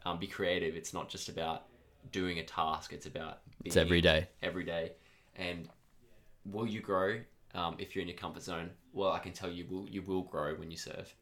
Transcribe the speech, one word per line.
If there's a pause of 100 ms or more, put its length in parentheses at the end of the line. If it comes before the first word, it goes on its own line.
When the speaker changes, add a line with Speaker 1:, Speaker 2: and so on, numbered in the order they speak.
Speaker 1:
Um,
be
creative.
It's
not
just
about (480)
doing
a
task.
It's
about (240)
Speaker 2:
It's
Speaker 1:
being
Speaker 2:
every
day. (140)
Speaker 1:
every
day. (420)
And (760)
will
you
grow, (340)
um,
if
you're
in
your
comfort
zone? (220)
Well,
I
can
tell
you,
will,
you
will
grow
when
you
serve.